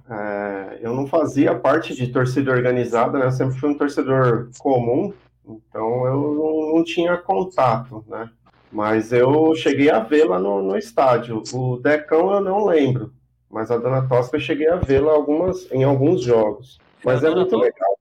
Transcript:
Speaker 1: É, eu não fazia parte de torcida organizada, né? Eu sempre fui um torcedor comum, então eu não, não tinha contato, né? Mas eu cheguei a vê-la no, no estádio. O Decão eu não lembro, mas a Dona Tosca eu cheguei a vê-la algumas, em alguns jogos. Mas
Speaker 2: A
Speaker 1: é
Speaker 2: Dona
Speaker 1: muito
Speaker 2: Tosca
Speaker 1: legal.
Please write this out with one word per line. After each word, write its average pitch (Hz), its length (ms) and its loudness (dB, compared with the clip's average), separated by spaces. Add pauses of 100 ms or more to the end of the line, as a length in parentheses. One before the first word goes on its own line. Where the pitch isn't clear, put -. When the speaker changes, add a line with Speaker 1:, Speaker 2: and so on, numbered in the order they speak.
Speaker 1:
É, 101 720 -6
eu 117 140 -4
não 135 100 -4
fazia 147 480 0
parte 160 420 -2
de 127 120 -4
torcida 131 440 0
organizada, 123 680 0
né? 127 80 2
Eu 127 40 0
sempre 131 260 -2
fui 147 120 -2
um 143 80 -2
torcedor 131 800 0
comum, 135 560 -2 (340)
então 110 600 -6
eu 131 80 -2
não, 156 600 -2
não 170 80 4
tinha 175 340 -2
contato, 143 920 -2
né? 113 200 -12 (420)
Mas 110 420 -2
eu 147 420 4
cheguei 143 360 2
a 220 80 4
vê-la 175 400 2
no, 196 240 -2
no 190 120 -2
estádio. 120 680 0 (100)
O 127 240 -4
Decão 151 560 2
eu 202 80 2
não 196 240 0
lembro, 127 480 0 (360)
mas 110 200 -8
a 120 80 0
Dona 127 300 -2
Tosca 127 300 0
eu 147 40 -2
cheguei 151 260 0
a 170 80 2
vê-la 147 360 2
algumas, 156 600 0
em 131 120 0
alguns 139 400 2
jogos. 113 560 0 (260)
Mas 127 180 2
Speaker 2:
A 156 40 4
Speaker 1:
é - 20 4
Speaker 2:
Dona 180 120 2
Speaker 1:
muito 185 100 0
Speaker 2:
Tosca - 140 2
Speaker 1:
legal. - 220 0 (140)